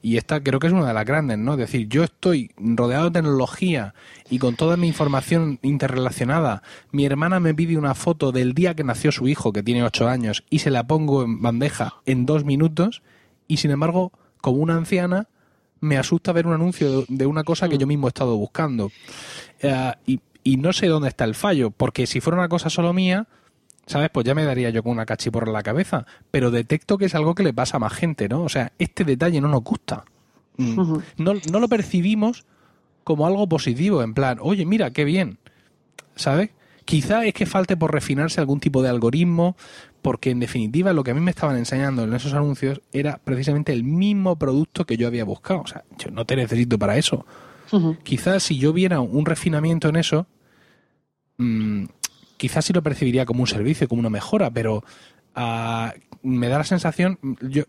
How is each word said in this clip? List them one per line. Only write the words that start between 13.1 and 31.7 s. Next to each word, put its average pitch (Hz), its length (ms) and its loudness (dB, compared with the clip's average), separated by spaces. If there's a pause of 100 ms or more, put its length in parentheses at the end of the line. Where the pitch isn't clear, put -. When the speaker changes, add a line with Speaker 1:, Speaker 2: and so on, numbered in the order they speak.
Speaker 1:
y 156 80 0
sin 147 140 2
embargo, 170 420 0 (300)
como 131 160 2
una 165 180 2
anciana, 180 520 0 (520)
me 151 160 2
asusta 170 360 0
ver 170 140 2
un 170 60 2
anuncio 160 480 0
de, 131 80 -2
de 135 180 0
una 151 180 0
cosa 165 240 0
que 156 80 0
Speaker 2:
Mm. - 20 2
Speaker 1:
yo 135 80 0
mismo 143 200 0
he 123 40 0
estado 120 260 0
buscando. 107 540 -2 (720)
Eh, 131 320 0 (140)
y, - 140 0 (220)
y 135 160 4
no 165 160 0
sé - 140 0
dónde 151 200 2
está - 160 -4
el 110 100 0
fallo, 143 360 0
porque 123 360 -2
si 127 140 -4
fuera 165 180 0
una 180 100 0
cosa 165 200 -2
solo 170 240 0
mía... 185 340 0 (600)
¿sabes? 151 240 0
Pues 123 140 0
ya 131 100 2
me 156 100 0
daría 123 260 0
yo 113 120 0
con 117 100 -2
una 113 120 -2
cachiporra 113 420 -2
en 110 60 -2
la 107 100 -2
cabeza, 131 440 -2 (240)
pero 127 200 2
detecto 120 460 0
que 196 80 0
es 185 100 0
algo 160 200 2
que 208 80 0
le 160 100 2
pasa 131 240 -2
a 131 40 0
más 107 120 -2
gente, 147 380 -2
¿no? 143 120 -2
O 160 60 -2
sea, 127 300 -2
este - 260 -2
detalle 147 380 2
no 143 60 2
nos 139 140 2
gusta. - 420 -6 (520)
Mm. 233 220 -2
Speaker 2:
Ujú. 160 240 0 (160)
Speaker 1:
No, 180 160 0 (180)
no 202 80 2
lo 240 80 2
percibimos 214 800 0 (580)